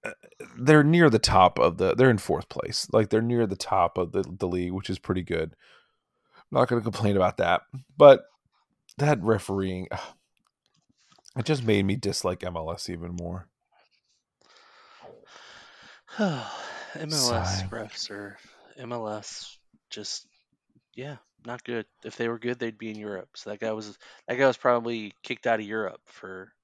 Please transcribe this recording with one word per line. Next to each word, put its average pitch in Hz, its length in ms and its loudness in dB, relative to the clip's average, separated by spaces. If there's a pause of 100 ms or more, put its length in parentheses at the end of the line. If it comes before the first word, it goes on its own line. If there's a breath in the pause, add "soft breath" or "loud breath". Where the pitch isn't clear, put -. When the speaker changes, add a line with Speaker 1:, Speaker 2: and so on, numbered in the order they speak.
Speaker 1:
uh, - 80 -8 (460)
they're 147 260 8
near 160 260 6
the 110 100 4
top 92 400 6
of 85 180 2
the, 92 180 2
they're 131 140 6
in 113 80 4
fourth - 320 -4
place. - 420 -8
Like, 110 180 2
they're 110 120 2
near 117 260 0
the 95 80 -4
top 92 420 0
of 87 140 -2
the, 98 120 0
the 95 260 -6
league, 90 240 -2
which 95 160 -8
is 98 100 -4
pretty 92 220 -2
good. 82 340 -6 (800 soft breath)
I'm - 240 -6
not 127 80 4
gonna 120 140 0
complain 104 340 0
about 95 220 2
that. 87 240 0 (340)
But 139 300 10 (720)
that 143 260 0
refereeing, 98 680 -2
uh, - 60 -8 (1400 loud breath)
it 123 80 -4
just 139 180 -2
made 101 220 2
me 98 100 2
dislike 98 480 -4
M 90 140 -8
L 80 120 -8
S 85 200 -10
even 87 260 -10
more. 87 320 -10 (2750 loud breath)
Speaker 2:
<sighs> - 20 -12
M 156 240 0 (560 loud breath)
L 147 340 -2
S 95 280 -2
Speaker 1:
Sigh. 95 100 -8
Speaker 2:
refs 110 400 -12
are, 101 260 -14 (400 soft breath)
M 117 140 -14
L 117 160 -8
S - 500 -12 (320)
just, - 380 -12 (680)
yeah, 135 220 -14 (300)
not 120 180 -12
good. 117 220 -6 (180)
If 110 140 -14
they 117 100 -2
were 117 120 -6
good, 120 200 -6
they'd 113 180 -8
be 113 120 -12
in 107 80 -12
Europe. 104 380 -10
So - 140 -16
that 104 100 -10
guy 110 120 -4
was, 107 260 -10 (300 soft breath)
that 123 80 -6
guy 135 120 4
was 127 100 2
probably 117 560 -2 (100)
kicked - 240 -8
out 113 120 0
of 107 60 -8
Europe 107 400 -6
for 95 460 -18 (120)